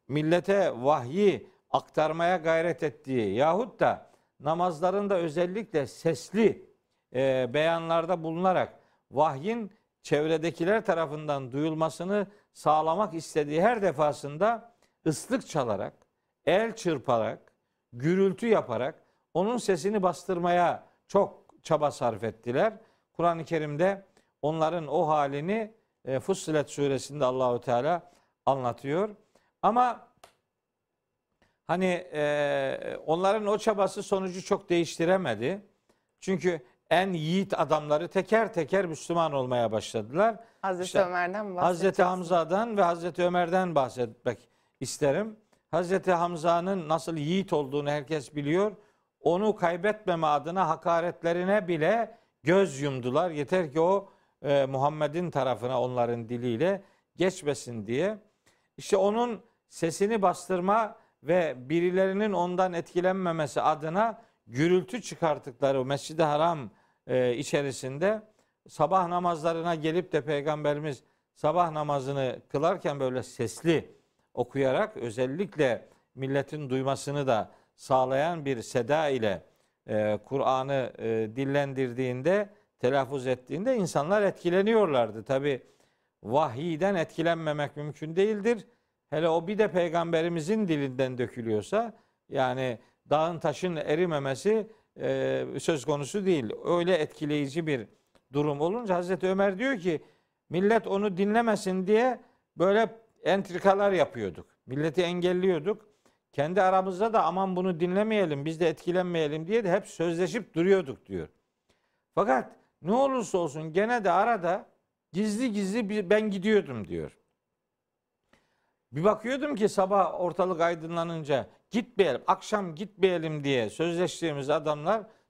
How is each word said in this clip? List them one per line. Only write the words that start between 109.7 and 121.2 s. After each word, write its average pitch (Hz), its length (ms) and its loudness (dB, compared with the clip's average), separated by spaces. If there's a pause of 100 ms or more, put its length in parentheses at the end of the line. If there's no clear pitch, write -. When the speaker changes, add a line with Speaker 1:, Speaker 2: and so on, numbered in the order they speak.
Speaker 1:
hep 196 140 0
sözleşip 170 680 -4
duruyorduk 170 520 2
diyor. 87 220 -8 (840)
Fakat 214 360 2 (320)
ne 165 100 -2
olursa 254 460 2
olsun 156 340 -4
gene 220 320 0
de 185 60 2
arada 196 560 2 (460)
gizli 214 400 -2
gizli 202 360 -2
bir, 202 220 -2
ben 214 200 4
gidiyordum 175 580 0
diyor. 80 300 -8 (1700)
Bir 151 120 -4
bakıyordum 247 520 0
ki 196 120 2
sabah 190 520 2
ortalık 175 400 0
aydınlanınca 165 840 -2 (240)